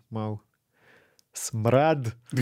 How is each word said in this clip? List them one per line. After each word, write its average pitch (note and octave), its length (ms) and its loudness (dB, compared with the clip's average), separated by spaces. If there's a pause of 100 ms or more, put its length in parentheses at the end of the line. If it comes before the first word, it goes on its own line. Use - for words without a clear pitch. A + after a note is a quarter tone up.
mal G#2+ 320 -6 (960)
smrad, B2 760 2 (320)